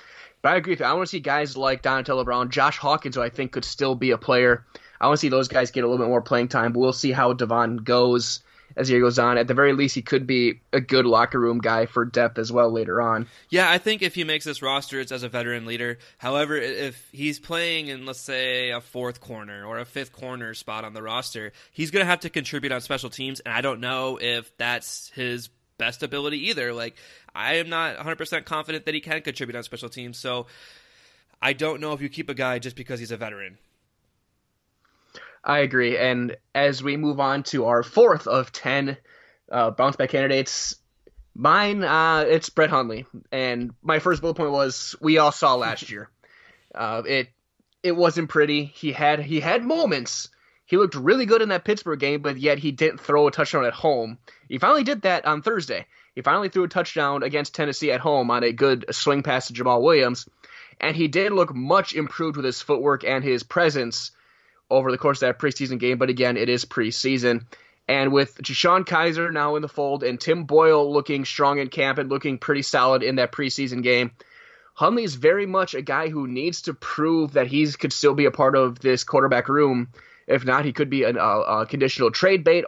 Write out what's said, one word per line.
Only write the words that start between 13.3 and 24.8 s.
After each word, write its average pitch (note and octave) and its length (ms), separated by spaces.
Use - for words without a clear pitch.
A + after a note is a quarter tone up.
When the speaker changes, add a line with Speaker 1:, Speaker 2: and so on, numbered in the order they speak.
Speaker 2:
Yeah, F3 220
I F3+ 80
think G#3+ 240
if F3+ 140
he E3+ 80
makes D#3 200
this D3 180
roster, C3+ 360
it's C3 140
as B2+ 100
a B2 60
veteran A#2+ 360
leader. A#2+ 340
However, D3 380
i-, C#3 60
if C3 500
he's D3 260
playing E3 480
in, C3 180
let's C3 160
say, B2+ 500
a A#2+ 100
fourth B2 400
corner G#2 440
or A2+ 140
a B2 60
fifth C3 280
corner B2 420
spot A2 300
on G#2+ 80
the A2 100
roster, A2 500
he's D3+ 220
gonna F#3+ 120
have F3 160
to E3+ 100
contribute C#3 420
on B2+ 80
special B2+ 300
teams, C3+ 280
and A#2 160
I A#2+ 60
don't B2+ 180
know C3 420
if A#2+ 360
that's - 580